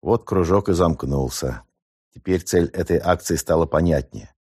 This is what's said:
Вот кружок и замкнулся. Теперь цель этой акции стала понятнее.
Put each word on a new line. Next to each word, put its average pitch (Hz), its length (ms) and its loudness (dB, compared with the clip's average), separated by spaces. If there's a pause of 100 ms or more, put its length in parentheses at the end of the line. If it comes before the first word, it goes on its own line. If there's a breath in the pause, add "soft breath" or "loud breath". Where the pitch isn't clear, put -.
Вот - 220 0
кружок 95 440 2
и 98 40 2
замкнулся. 69 880 -2 (520)
Теперь 92 280 -2
цель 85 260 2
этой 87 300 -2
акции 87 380 0
стала 82 300 0
понятнее. 78 760 -2